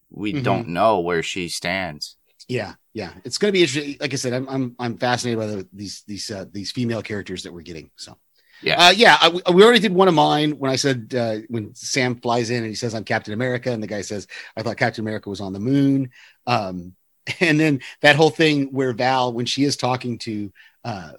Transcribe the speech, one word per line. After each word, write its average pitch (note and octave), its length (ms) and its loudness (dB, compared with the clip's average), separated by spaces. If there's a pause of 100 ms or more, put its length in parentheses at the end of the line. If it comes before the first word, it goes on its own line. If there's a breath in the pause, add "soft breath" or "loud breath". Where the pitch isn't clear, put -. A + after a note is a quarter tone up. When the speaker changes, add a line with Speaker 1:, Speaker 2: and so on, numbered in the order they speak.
(100)
Speaker 1:
we F#3+ 220 -8
Speaker 2:
Mm-hmm. C#3+ 100 -4
Speaker 1:
don't G2 260 -2
know F#2+ 320 2
where E2+ 220 0
she F2+ 260 -6
stands. F2 680 -8 (320)
Speaker 2:
Yeah, G#2+ 260 -8 (200)
yeah. F#2+ 180 -10 (120)
It's B2 140 -10
gonna G3+ 140 0
be F#3+ 100 2
interesting. C#3+ 380 -2
Like C#3+ 140 -6
I - 20 -4
said, B2+ 160 -4
I'm, C3 160 -6
I'm, C3+ 300 -6
I'm A#2 180 -6
fascinated B2 420 -2
by A2 80 -4
the, G2 260 -8
these, G2 340 -14
these, G#2 240 -12
uh, F#2+ 200 -10
these G2 220 -10
female A#2 300 -4
characters G2 400 -8
that F2 100 -14
we're F2 100 -16
getting. - 340 -16
So, - 200 -20 (460 soft breath)
Speaker 1:
Yeah. F3 260 6
Speaker 2:
uh, - 20 8
yeah. G3 300 8
I, E3 80 6
we, F3 140 -2 (100)
we F#3 120 10
already A#3 160 8
did F#3+ 140 0
one F#3+ 140 6
of E3+ 60 4
mine D3+ 440 2
when C3+ 120 -2
I C3 60 0
said, B2+ 380 -2
uh, A#2 220 -2 (120)
when A2 260 -8
Sam B2 460 -2
flies A#2+ 300 0
in B2 80 -2
and A2+ 80 -4
he G#2+ 80 -8
says, A2+ 200 -6
"I'm A2 100 -8
Captain A2 300 -4
America," B2 380 -4
and G#2+ 100 -4
the G#2 60 -8
guy G#2 140 -8
says, G2+ 240 -10 (300 loud breath)
"I A2 60 -8
thought G#2+ 160 -6
Captain A2+ 260 -2
America G#2+ 260 -8
was G2 100 -8
on G2 120 -8
the G2 80 -8
moon." C3+ 500 0 (360 soft breath)
Um, F#2 480 -4 (220)
<laughs> - 240 -8
and D#3+ 200 4
then D3+ 200 2 (200 loud breath)
that D3 160 8
whole D#3 140 6
thing D3 420 2
where C3 200 -2
Val, B2+ 400 0
when A#2+ 140 -4
she C3+ 180 0
is C#3 120 0
talking B2 440 -4
to, G#2 320 -8 (320 soft breath)
uh, F#2 340 -10